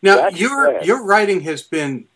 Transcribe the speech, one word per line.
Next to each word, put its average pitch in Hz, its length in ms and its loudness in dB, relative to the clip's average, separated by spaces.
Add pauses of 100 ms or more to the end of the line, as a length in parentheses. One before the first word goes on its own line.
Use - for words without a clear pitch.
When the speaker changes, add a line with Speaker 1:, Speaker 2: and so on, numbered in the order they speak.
Speaker 1:
Now, 98 140 6
Speaker 2:
That's 165 240 0
Speaker 1:
your, 277 320 0
Speaker 2:
class. - 160 -4
Speaker 1:
your 233 180 0
writing 202 360 2
has 151 200 -8
been 139 440 -6 (100)